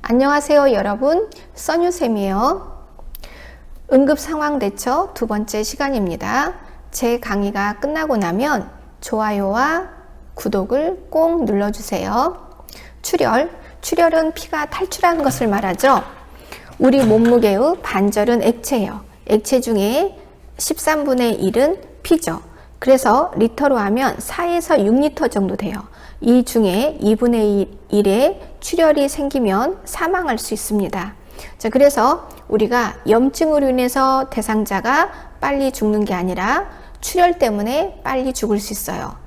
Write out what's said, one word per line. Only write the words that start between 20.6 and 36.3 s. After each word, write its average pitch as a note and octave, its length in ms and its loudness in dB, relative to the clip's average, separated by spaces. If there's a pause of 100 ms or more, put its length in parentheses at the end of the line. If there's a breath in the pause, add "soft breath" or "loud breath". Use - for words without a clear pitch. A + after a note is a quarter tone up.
일은 C4+ 380 2 (240)
피죠. D#4+ 380 0 (360 loud breath)
그래서 C4 560 4
리터로 B3+ 420 2
하면 A3 440 0
사에서 E4+ 640 0
육 A3+ 160 4
리터 C#4+ 260 0
정도 G3 300 -2
돼요. G3 180 -6 (460 loud breath)
이 A#3+ 240 4
중에 A3+ 560 0
이분의 G#3+ 680 2 (220)
일의 G#3 500 2 (200 loud breath)
출혈이 D4+ 480 2
생기면 C#4 760 -2
사망할 E4+ 540 -4
수 - 160 -6
있습니다. G3+ 600 -4 (440 loud breath)
자, A3+ 100 -4
그래서 C#4 600 4 (200 loud breath)
우리가 A3 460 0 (120)
염증으로 C#4 600 2
인해서 C4 600 0
대상자가 A3 800 -2 (300 loud breath)
빨리 C4+ 320 0
죽는 G#3+ 340 0
게 G3+ 80 -2
아니라 F#3 540 -2 (340 loud breath)